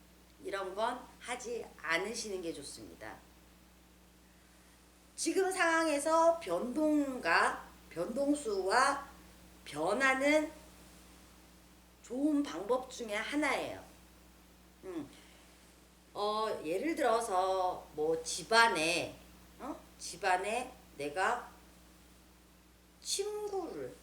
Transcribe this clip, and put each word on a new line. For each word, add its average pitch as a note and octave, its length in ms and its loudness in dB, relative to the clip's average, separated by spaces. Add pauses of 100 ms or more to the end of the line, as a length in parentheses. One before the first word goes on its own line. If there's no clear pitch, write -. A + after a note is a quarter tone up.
(420)
이런 F#3+ 320 -8
건 A#3+ 260 -2 (180)
하지 A#3 460 -8 (160)
않으시는 F#3+ 640 -4
게 E3 100 -4
좋습니다. G#2+ 640 -14 (2000)
지금 F#4 360 0
상황에서 E4 880 4
변동과 B3 1300 2 (220)
변동수와 A3+ 1200 0 (560)
변화는 C4 880 2 (1500)
좋은 C#4+ 400 2
방법 A#3+ 480 -2
중에 A3 240 -8
하나예요. G#3 680 -2 (1000)
음, F3 240 -8 (1040)
어, G#3+ 340 -2 (160)
예를 G#3+ 320 -2
들어서 F#3+ 1000 2
뭐 D#3+ 280 0
집안에, E3+ 920 4 (440)
어? C4+ 160 -10 (220)
집안에 G3 760 -2 (240)
내가 F#3 540 -2 (1500)
침구를 G4 1040 -6